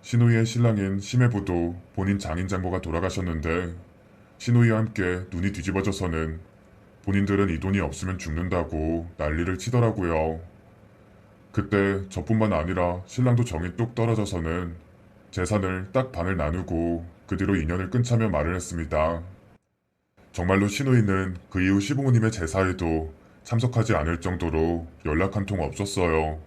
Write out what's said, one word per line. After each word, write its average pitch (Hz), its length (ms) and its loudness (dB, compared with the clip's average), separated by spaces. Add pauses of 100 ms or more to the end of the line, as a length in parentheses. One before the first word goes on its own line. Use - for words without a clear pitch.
시누이의 117 460 4
신랑인 104 540 2
심해부도 98 760 0 (180)
본인 98 240 0
장인장모가 92 640 -4
돌아가셨는데 87 1040 -2 (540)
시누이와 117 400 4
함께 92 520 -2
눈이 95 220 -2
뒤집어져서는 85 880 -2 (680)
본인들은 98 420 2
이 80 100 -2
돈이 95 220 0
없으면 90 380 -4
죽는다고 82 960 -2
난리를 82 400 -2
치더라고요. 87 840 0 (1120)
그때 98 580 0
저뿐만 107 420 0
아니라 87 540 0
신랑도 120 380 2
정이 87 320 -4
뚝 117 180 -4
떨어져서는 92 800 -2 (560)
재산을 92 640 -2
딱 131 200 0
반을 92 240 -2
나누고 85 720 -2 (200)
그 95 120 -2
뒤로 95 180 2
인연을 92 320 -2
끊자며 120 400 2
말을 80 260 0
했습니다. 82 680 -2 (1080)
정말로 95 360 2
시누이는 98 720 2 (100)
그 92 140 -2
이후 98 180 4
시부모님의 117 500 2
제사에도 87 840 -2 (280)
참석하지 117 520 0
않을 82 260 0
정도로 82 680 0 (200)
연락 87 300 0
한 98 100 -2
통 95 160 -2
없었어요. 80 840 0